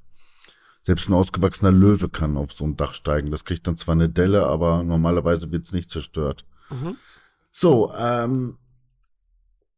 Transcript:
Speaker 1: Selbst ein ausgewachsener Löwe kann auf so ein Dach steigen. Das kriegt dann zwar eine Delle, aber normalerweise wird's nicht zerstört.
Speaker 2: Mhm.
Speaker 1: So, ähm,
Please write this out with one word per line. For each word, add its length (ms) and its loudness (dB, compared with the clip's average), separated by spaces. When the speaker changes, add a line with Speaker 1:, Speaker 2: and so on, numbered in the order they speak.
Speaker 1:
Selbst 260 0
ein 40 2
ausgewachsener 580 2
Löwe 380 6
kann 280 -4
auf 160 -6
so 120 -6
ein 100 -4
Dach 200 -6
steigen. 340 -2
Das 160 -6
kriegt 220 -6
dann 100 -2
zwar 160 -2
eine 160 4
Delle, 380 2
aber 360 0
normalerweise 680 0
wird's 220 -6
nicht 180 -6
zerstört. 520 -6
Speaker 2:
Mhm. 260 -10
Speaker 1:
So, 440 2
ähm, 640 -4